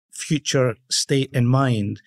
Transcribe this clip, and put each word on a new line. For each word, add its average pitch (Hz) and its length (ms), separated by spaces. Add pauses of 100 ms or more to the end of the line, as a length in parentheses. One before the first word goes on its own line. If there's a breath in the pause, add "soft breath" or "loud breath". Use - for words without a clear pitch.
(120)
future 135 640 (140)
state 135 420
in 123 140
mind. 123 600